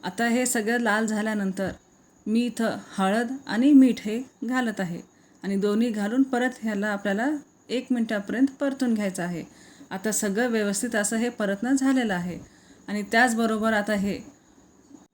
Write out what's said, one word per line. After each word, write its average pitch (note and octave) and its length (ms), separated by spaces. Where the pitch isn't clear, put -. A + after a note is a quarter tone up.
आता G3+ 220
हे A#3+ 200
सगळं A#3+ 340
लाल A3 260
झाल्यानंतर G#3 680
मी A#3 180
इथं A3+ 320
हळद G#3+ 340
आणि B3 260
मीठ C4 280
हे A3 200
घालत A#3 360
आहे F3 220
आणि G3 120
दोन्ही G#3 340
घालून G#3+ 340
परत B3 380
ह्याला G#3+ 260
आपल्याला G#3 420
एक C4 220
मिनटापर्यंत A3+ 560
परतून C4 340
घ्यायचं G3 300
आहे. F3 200
आता G3 220
सगळं G#3+ 360
व्यवस्थित A3+ 480
असं G#3 220
हे A#3+ 120
परतणं A3 460
झालेलं C4 380
आहे. F3 260
आणि G#3 240
त्याचबरोबर A3+ 640
आता G#3 200
हे G3+ 420